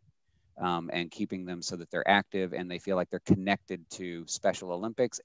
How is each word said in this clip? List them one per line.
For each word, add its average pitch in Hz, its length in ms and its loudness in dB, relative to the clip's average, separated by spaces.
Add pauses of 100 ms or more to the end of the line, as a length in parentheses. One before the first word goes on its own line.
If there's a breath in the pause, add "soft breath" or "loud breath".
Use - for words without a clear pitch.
(580)
um, 87 340 0
and 85 200 -2
keeping 95 340 -4
them 90 160 -6
so 92 140 -6
that 85 160 -10
they're - 160 0
active 95 460 4
and 90 160 -4
they 87 100 -6
feel 95 160 0
like 90 140 2
they're 92 100 -4
connected 95 720 2
to 85 360 -8
Special 92 440 0
Olympics 110 540 -2